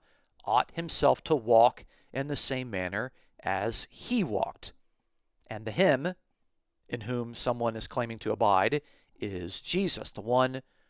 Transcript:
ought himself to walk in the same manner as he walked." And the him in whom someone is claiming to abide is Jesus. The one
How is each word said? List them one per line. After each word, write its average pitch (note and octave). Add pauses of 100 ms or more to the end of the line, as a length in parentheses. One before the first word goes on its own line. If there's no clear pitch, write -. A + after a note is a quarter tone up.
(440)
ought A2+
himself D3+
to D#3+
walk A#2 (280)
in C#3
the D3
same B2+
manner G2 (280)
as G2
he -
walked." - (760)
And G#2+
the G#2+
him D#3+ (720)
in A#2+
whom A#2
someone A#2
is G#2+
claiming A#2
to G#2+
abide G#2+ (380)
is F2+
Jesus. E3+
The -
one B2+ (280)